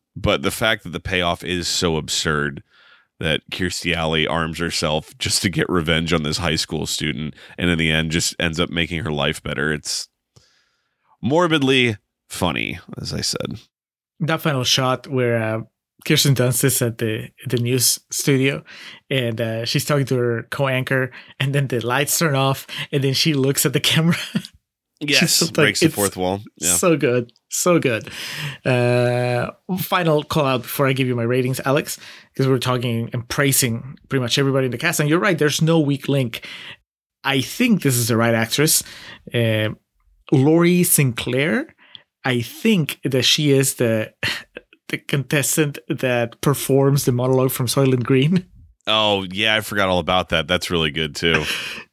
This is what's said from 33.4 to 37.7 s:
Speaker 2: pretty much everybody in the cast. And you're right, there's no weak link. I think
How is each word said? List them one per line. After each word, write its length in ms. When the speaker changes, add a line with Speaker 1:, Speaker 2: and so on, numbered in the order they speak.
Speaker 2:
pretty 140
much 160
everybody 300
in 40
the 60
cast. 240
And 80
you're 100
right, 180
there's 240
no 160
weak 300
link. 400
I 160
think 400